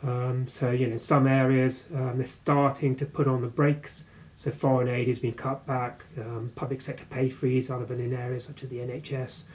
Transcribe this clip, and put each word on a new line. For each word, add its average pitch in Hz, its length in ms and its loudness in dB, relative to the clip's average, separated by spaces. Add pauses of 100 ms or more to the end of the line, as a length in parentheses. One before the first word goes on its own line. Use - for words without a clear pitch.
Um, 127 440 0
so, 123 240 -2
you 127 160 2
know, 113 60 -2
in 117 60 -4
some 139 260 4
areas, 131 600 4 (100)
um, 127 220 -2
they're 127 80 -2
starting 139 720 2
to 143 80 -2
put 143 220 0
on 127 140 2
the 117 60 -2
brakes. 147 560 0 (320)
So - 160 -6
foreign 127 360 2
aid 123 200 0
has 120 100 0
been 117 160 -2
cut 135 320 -6
back, 123 380 -4 (160)
um, 117 360 -8
public 131 260 -6
sector - 280 -10
pay 135 200 0
freeze, 127 420 0
other 123 140 -4
than 120 140 -6
in 120 140 -2
areas 123 320 -6
such - 180 -14
as 131 60 -12
the 120 100 -8
N 123 120 -6
H 151 200 -10
S, 131 320 -6 (120)